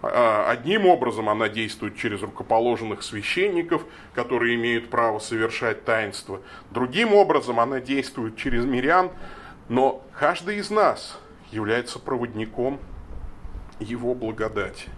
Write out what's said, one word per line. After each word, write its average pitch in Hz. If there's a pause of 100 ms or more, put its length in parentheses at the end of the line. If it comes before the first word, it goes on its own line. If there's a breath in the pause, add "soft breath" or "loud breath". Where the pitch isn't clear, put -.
А, 107
одним 170
образом 113
она 107
действует 107
через 104
рукоположенных 113
священников, 170 (280 loud breath)
которые 120
имеют 117
право 113
совершать 113
таинство. 104 (280 loud breath)
Другим 147
образом 151
она 131
действует 127
через 120
мирян. 143 (600 loud breath)
Но 127 (140)
каждый 180
из 208
нас 196 (340)
является 110
проводником 120 (1000)
его 120
благодати. 110